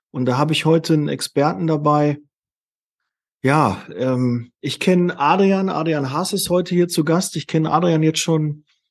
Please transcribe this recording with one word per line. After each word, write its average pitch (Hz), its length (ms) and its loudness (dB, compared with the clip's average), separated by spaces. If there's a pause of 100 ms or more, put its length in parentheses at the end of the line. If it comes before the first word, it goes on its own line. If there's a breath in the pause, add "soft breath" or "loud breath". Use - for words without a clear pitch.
(120)
Und 127 140 -4
da 127 120 0
habe 151 140 0
ich 151 140 -2
heute 165 300 2
einen 147 120 0
Experten 147 580 -2
dabei. 147 520 0 (1200)
Ja, 135 420 2 (120)
ähm, 123 640 -2
ich - 220 -8
kenn 180 280 2
Adrian. 190 600 2
Adrian 151 420 -2
Haas 175 220 -4
ist - 160 -4
heute 175 260 0
hier 175 140 2
zu 156 160 0
Gast. 170 320 0
Ich 151 100 -10
kenn 160 200 0
Adrian 165 360 2
jetzt 160 160 0
schon 151 460 -2 (260)